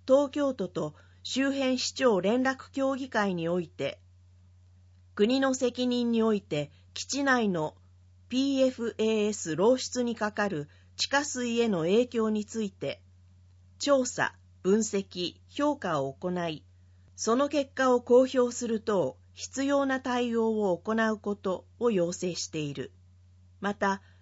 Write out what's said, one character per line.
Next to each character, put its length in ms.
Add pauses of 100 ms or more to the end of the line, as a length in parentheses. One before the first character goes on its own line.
東 240
京 240
都 140
と 260 (300)
周 280
辺 260
市 160
町 260
連 220
絡 280
協 240
議 160
会 240
に 140
お 120
い 60
て、 340 (1160)
国 240
の 120
責 360
任 240
に 100
お 100
い 80
て 300 (240)
基 120
地 180
内 240
の 260 (540)
ピ 320
ー 60
エ 40
フ 280
エ 40
ー 260
エ 40
ス 220
漏 220
出 280
に 100
か 160
か 180
る 200 (280)
地 120
下 160
水 340
へ 100
の 120
影 260
響 240
に 140
つ 180
い 80
て、 320 (800)
調 240
査、 320 (260)
分 180
析、 540 (140)
評 280
価 260
を 100
行 180 (160)
い、 180 (520)
そ 180
の 140
結 260
果 200
を 60
公 200
表 320
す 160
る 120
等、 360 (180)
必 300
要 220
な 140
対 360
応 340
を 60
行 160 (180)
う 80
こ 160
と 320 (120)
を 120
要 180
請 260
し 140
て 100
い 160
る。 180 (680)
ま 140
た、 280 (200)